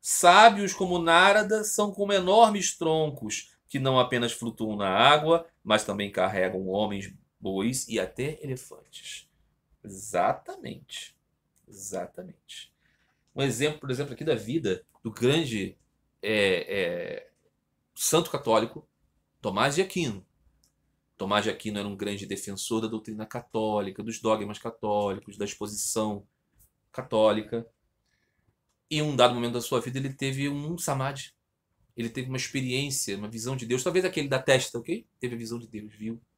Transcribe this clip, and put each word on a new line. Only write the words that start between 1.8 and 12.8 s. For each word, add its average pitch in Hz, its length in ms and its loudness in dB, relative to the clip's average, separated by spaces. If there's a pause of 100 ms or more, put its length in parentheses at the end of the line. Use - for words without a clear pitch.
como 202 220 -2
enormes 202 640 4
troncos 156 720 -2 (160)
que 139 120 -4
não 131 200 4
apenas 120 320 2
flutuam 110 460 -4
na 98 120 0
água, 151 580 6 (160)
mas 107 200 4
também 101 280 -4
carregam 95 560 0
homens, 98 440 -2 (280)
bois 98 480 -2
e 113 120 -2
até 135 440 -6
elefantes. - 840 -14 (560)
Exatamente. - 1300 -6 (520)
Exatamente. - 1040 -14 (640)